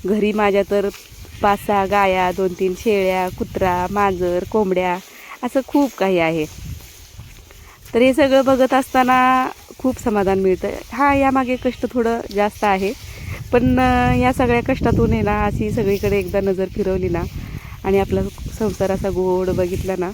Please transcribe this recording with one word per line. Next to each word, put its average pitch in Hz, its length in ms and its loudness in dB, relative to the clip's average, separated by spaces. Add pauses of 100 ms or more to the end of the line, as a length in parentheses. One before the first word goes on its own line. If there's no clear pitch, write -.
घरी 208 260 2
माझ्या 202 300 2 (100)
तर 202 180 2 (520)
पाच 202 260 2
सहा 196 180 2
गाया, 185 460 2
दोन 180 220 -2
तीन 185 200 -2 (100)
शेळ्या, 185 540 2
कुत्रा, 180 540 -2
मांजर, 185 600 0
कोंबड्या, 185 460 0 (460)
असं 254 240 -2
खूप 285 300 2
काही 190 220 2
आहे. 160 260 0 (1500)
तर 233 60 2
हे 262 140 4
सगळं 269 320 4
बघत 262 280 2
असताना 254 760 2 (280)
खूप 254 260 -2
समाधान 196 360 0
मिळतं. 185 300 0 (240)
हा, 277 220 2
यामागे 262 400 2
कष्ट 254 360 -4
थोडं 233 280 0 (140)
जास्त 208 300 -2
आहे, 196 300 2 (580)
पण, 254 280 4
अ, 247 340 4
या 247 200 4
सगळ्या 240 340 2
कष्टातून 233 460 2
आहे 220 80 2
ना, 208 240 0
अशी 208 260 0
सगळीकडे 202 480 0
एकदा 190 220 0
नजर 190 240 0
फिरवली 185 440 -2
ना 170 120 -2 (640)
आणि 196 160 2
आपला 190 220 0 (380)
संसार 190 320 0
असा 190 180 -2
गोड 185 400 0
बघितला 185 480 -2
ना 180 160 -4